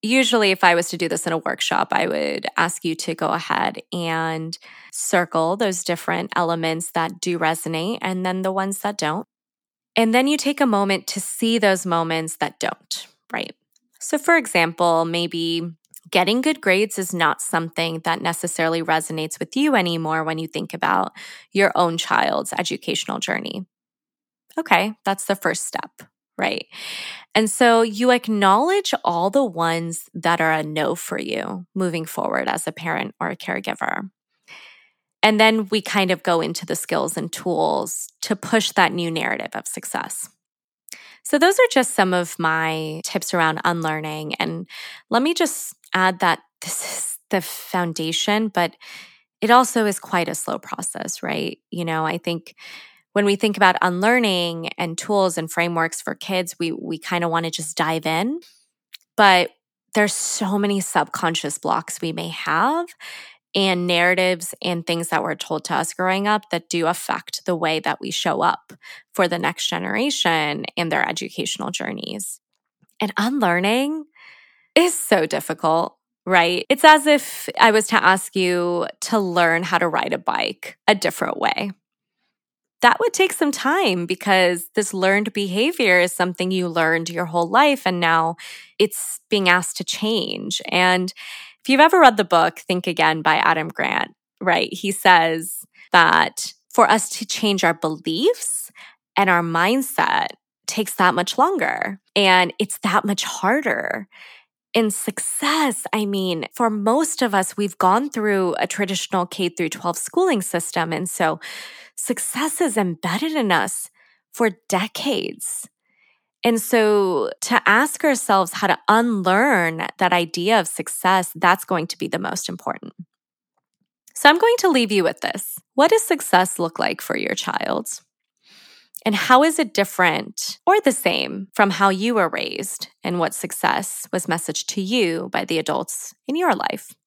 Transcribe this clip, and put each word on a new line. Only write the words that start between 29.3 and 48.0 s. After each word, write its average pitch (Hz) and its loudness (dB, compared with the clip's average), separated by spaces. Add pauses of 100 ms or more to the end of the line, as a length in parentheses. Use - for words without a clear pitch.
ones 165 -4
that 170 0
are 160 2
a 156 0
no 151 -2
for - -8
you - -8
moving 170 -2
forward - -4
as - -4
a 156 -8
parent - -6
or 175 -4
a - -8
caregiver. - -6 (1120)
And 214 6
then 220 4
we 214 0
kind 190 0
of 180 -2
go 170 2
into 160 -6
the 165 -4
skills 160 -4
and 165 -6
tools - -2 (140)
to 214 -2
push - 0
that 185 2
new 175 -4
narrative - -4
of - -8
success. - -8 (960)
So - 0
those 349 6
are 494 6
just 254 2
some 185 2
of 175 -2
my 160 -2
tips - -6
around 160 2
unlearning. 156 -2
And 165 -4 (420)
let 233 2
me 311 2
just - -4 (180)
add 185 2
that 170 2 (220)
this - -8
is - -8 (120)
the 190 0
foundation, 175 -2